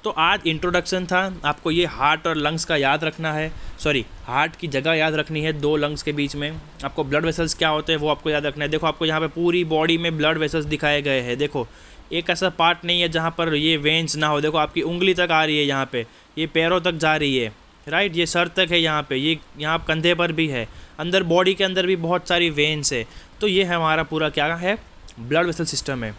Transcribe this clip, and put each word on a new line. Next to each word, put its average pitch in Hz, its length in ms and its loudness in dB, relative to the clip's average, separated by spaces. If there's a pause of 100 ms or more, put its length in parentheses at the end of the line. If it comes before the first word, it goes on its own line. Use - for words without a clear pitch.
तो 214 60 -2
आज 175 360 2
introduction 175 600 0
था, 180 120 0 (260)
आपको 147 260 -2
ये 175 160 2
heart 151 400 0
और 160 100 0
lungs 151 280 -2
का 165 120 0
याद 147 280 2
रखना 156 280 -4
है, 156 200 -4 (260)
Sorry, 143 260 0 (200)
heart 147 320 -2
की 175 120 -8
जगह 160 260 0
याद 156 200 2
रखनी 156 260 -2
है 156 120 -2
दो 147 240 0
lungs 147 260 -2
के 151 100 -2
बीच 143 240 -2
में। 147 140 -4 (340)
आपको 143 200 -4
blood 147 200 0
vessels 165 300 0
क्या 160 140 2
होते 151 240 0
हैं 156 60 2
वो 151 100 0
आपको 151 220 0
याद 147 160 0
रखना 143 180 -4
है। 135 60 -2
देखो 156 160 0
आपको 160 200 0
यहाँ 156 140 0
पे 160 80 0
पूरी 175 380 2
body 160 320 2
में 170 180 -2
blood 156 220 2
vessels 156 260 0
दिखाए 147 380 0
गए 135 180 0
हैं। 123 180 -4
देखो 139 280 -2 (460)
एक 170 180 -4
ऐसा 180 200 0
part 170 340 2
नहीं 175 160 0
है 175 80 2
जहाँ 165 220 0
पर 165 240 0
ये 156 240 2
veins 151 380 0
ना 156 100 0
हो। 147 140 2
देखो 151 180 0
आपकी 151 240 0
उंगली 175 320 2
तक 175 160 2
आ 156 140 4
रही 151 140 2
है 147 60 2
यहाँ 139 280 0
पे, 117 140 -2 (320)
ये 160 100 -2
पैरों 165 320 2
तक 175 160 0
जा 156 200 2
रही 143 200 2
है, 113 160 -2 (340)
Right, 170 300 0
ये 170 100 2
सर 170 220 2
तक 175 220 0
है 170 100 4
यहाँ 156 220 0
पे, 139 140 -4
ये 151 220 0 (200)
यहाँ 156 300 -2
कंधे 160 260 2
पर 170 180 0
भी 160 160 0
है, 120 200 -4 (300)
अंदर 175 260 0
body 180 300 4
के 190 100 0
अंदर 185 220 0
भी 185 120 2
बहुत 170 300 -2
सारी 175 240 2
veins 147 400 0
है। 117 120 -2 (360)
तो 214 60 0
ये 190 180 4
हमारा 165 380 2
पूरा 156 280 -2
क्या 156 260 0
है, 185 220 -2 (420)
Blood 151 260 2
vessel 165 180 -2
system 135 400 -4
है। 107 140 -8